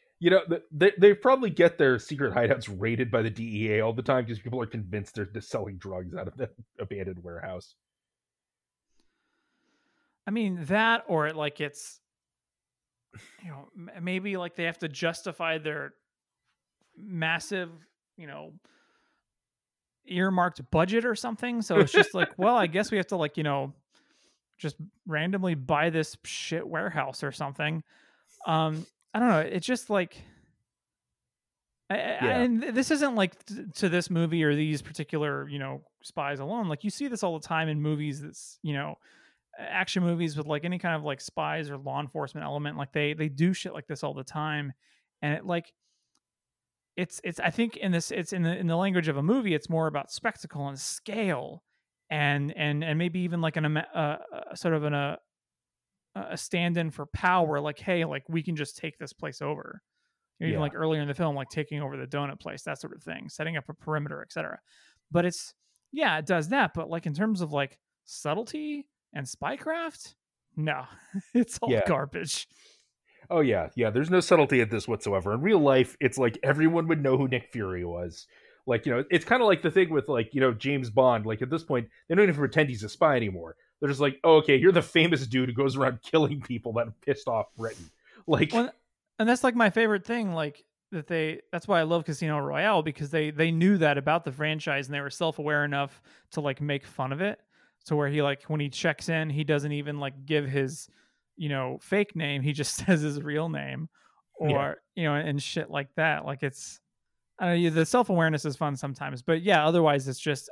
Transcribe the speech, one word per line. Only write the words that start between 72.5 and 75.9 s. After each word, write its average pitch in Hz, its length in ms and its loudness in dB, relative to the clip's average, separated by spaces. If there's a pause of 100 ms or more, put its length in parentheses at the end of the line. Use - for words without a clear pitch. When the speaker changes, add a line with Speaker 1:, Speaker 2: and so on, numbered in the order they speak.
Speaker 1:
Oh, 170 120 2
yeah. 101 340 4
Yeah, 113 160 2
there's 139 180 0
no 180 120 6
subtlety 143 420 6
at 104 80 2
this 110 180 -4
whatsoever. 101 460 0
In 127 80 -2
real 202 160 6
life, 135 420 4